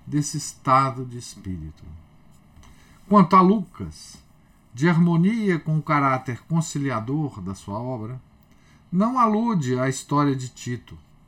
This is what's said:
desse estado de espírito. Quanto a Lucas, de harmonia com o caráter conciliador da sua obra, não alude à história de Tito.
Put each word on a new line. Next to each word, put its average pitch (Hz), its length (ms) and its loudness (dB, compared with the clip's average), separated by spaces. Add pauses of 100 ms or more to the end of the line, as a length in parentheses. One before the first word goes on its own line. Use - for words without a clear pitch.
desse 143 300 -4
estado 131 680 0
de 120 140 -12
espírito. 92 640 -12 (1300)
Quanto 196 280 6
a 180 40 8
Lucas, 175 760 0 (560)
de 135 160 2
harmonia 175 720 2
com 156 180 -4
o 151 60 -2
caráter 135 680 0
conciliador 139 920 -4
da 92 140 -8
sua 101 260 -10
obra, 123 400 -10 (720)
não 226 260 0
alude 214 600 0
à 131 100 0
história 143 480 0
de 127 120 -8
Tito. - 480 -12 (320)